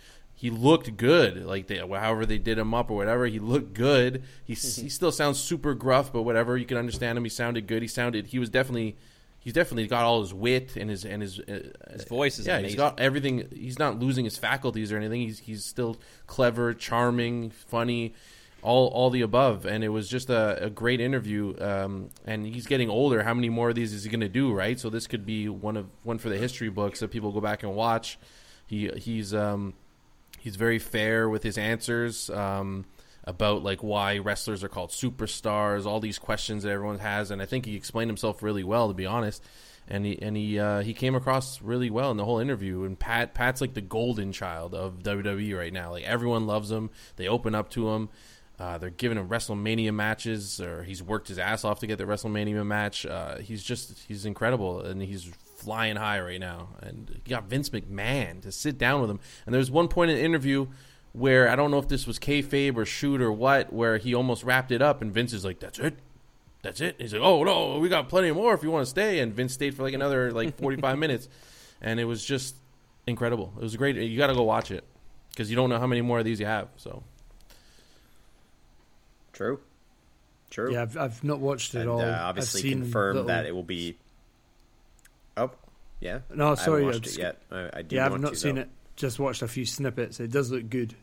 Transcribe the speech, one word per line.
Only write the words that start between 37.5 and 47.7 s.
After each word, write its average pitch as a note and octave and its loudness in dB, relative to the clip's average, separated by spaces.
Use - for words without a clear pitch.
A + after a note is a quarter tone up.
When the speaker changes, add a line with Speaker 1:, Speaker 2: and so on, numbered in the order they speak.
Speaker 1:
he G#2+ -6
explained A2+ -2
himself G#2+ -2
really G#2 0
well, A2+ 4
to G2 -2
be F#2 -4
honest. G#2+ -2
And G2+ -2
he, G#2 -2
and G#2+ -2
he, G#2+ -2
uh, G#2 2
he G#2+ -4
came C3 0
across C3 0
really A#2+ 0
well B2+ 0
in A2+ 0
the G2+ 0
whole A#2 2
interview. G2 -2
And F#2+ -6
Pat, A#2 0
Pat's B2+ 0
like C3+ -2
the G#2+ -4
golden G#2+ -2
child F2 -6
of F2+ -6
W G2+ 0
W G2+ -2
E F#2 -4
right E2+ -4
now. F2 -6
Like, F2 -8
everyone A#2 0
loves G#2+ -2
him. A2 -2
They F#2 -4
open A2+ 2
up G#2+ -2